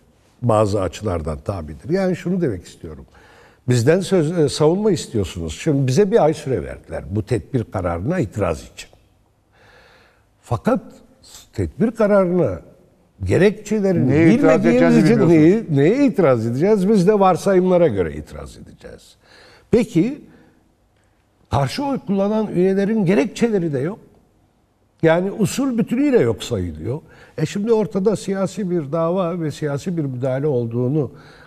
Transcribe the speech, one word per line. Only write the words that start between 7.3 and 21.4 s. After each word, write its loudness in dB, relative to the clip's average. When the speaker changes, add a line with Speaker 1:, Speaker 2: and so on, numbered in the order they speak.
Speaker 1:
kararına -4
itiraz -4
için. -20
Fakat -2
tedbir -4
kararına 0
gerekçelerini 0
Speaker 2:
Neye 6
itiraz 4
Speaker 1:
bilmediğimiz 4
Speaker 2:
edeceğinizi 6
Speaker 1:
için 4
Speaker 2:
bilmiyorsunuz. 4
Speaker 1:
neyi, 4
neye 2
itiraz 2
edeceğiz? 2
Biz 4
de 4
varsayımlara 4
göre -2
itiraz -14
edeceğiz. -20
Peki 0